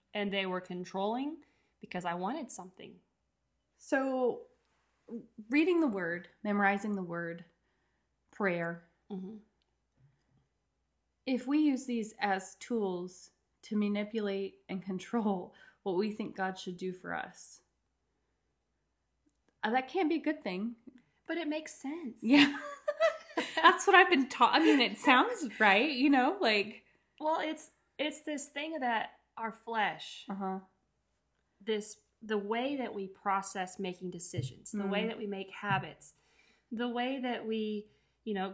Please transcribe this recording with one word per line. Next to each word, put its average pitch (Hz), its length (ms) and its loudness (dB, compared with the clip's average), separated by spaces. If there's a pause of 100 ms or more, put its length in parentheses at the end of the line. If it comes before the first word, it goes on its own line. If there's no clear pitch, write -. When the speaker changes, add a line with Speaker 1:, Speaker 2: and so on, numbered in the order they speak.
(140)
Speaker 1:
and 202 180 -2
they 196 140 0
were 180 160 -2
controlling 202 760 -6 (420)
because 180 260 -10
I 170 80 -2
wanted 233 380 -6
something. 185 420 -16 (840)
Speaker 2:
So, 262 640 -2 (1080)
reading 330 300 4
the 320 80 4
Word, 180 400 -2 (160)
memorizing 202 500 2
the 190 80 -4
Word, 170 420 -6 (880)
prayer, 170 520 -2 (260)
Speaker 1:
Mm-hmm. 196 280 -10 (1900)
Speaker 2:
if 247 220 0
we 294 120 4
use 277 260 4
these 226 340 -2
as 190 360 0
tools 185 760 -4 (320)
to - 120 -8
manipulate 208 800 -2 (140)
and 185 140 -6
control 196 680 -2 (300)
what 190 120 -2
we 208 160 2
think 214 240 -8
God 190 220 -4
should 180 200 -10
do 185 160 -6
for 175 220 -10
us, - 460 -10 (2000)
uh, 214 80 0
that 262 160 0
can't 330 220 0
be 330 60 2
a 294 60 -2
good 311 220 -4
thing. 208 320 -4 (520)
Speaker 1:
But 320 100 -4
it 330 100 -4
makes 302 260 -6
sense. 294 480 -8
Speaker 2:
Yeah. 285 320 6 (540)
<laughs> - 480 -4
That's 359 320 6
what 381 80 8
I've 370 140 10
been 285 180 4
taught. - 280 4
I 277 40 6
mean, 311 220 6
it 208 160 2
sounds 311 500 4 (120)
right, 214 320 6
you 269 180 4
know, 277 320 6
like 214 420 2 (360)
Speaker 1:
Well, 311 220 0
it's, 311 280 -6 (300)
it's 302 220 -4
this 302 260 -6
thing 311 320 -6
that 240 320 0 (260)
our 226 140 -6
flesh, 208 800 -4
Speaker 2:
Uh-huh. 190 300 -4 (1040)
Speaker 1:
this, 214 340 -4 (260)
the 214 140 -2
way 233 400 -2
that 240 160 -4
we 196 140 -6
process 196 720 -2
making 180 320 -6
decisions, - 600 -8
the 202 140 -2
way 202 180 0
Speaker 2:
Mm. 220 40 -2
Speaker 1:
that 226 100 -6
we 220 100 -6
make 196 240 -6
habits, 190 640 -4 (580)
the 240 180 -2
way 247 300 -2
that 247 260 -4
we, 214 400 -4 (400)
you 220 80 -4
know, 190 200 -2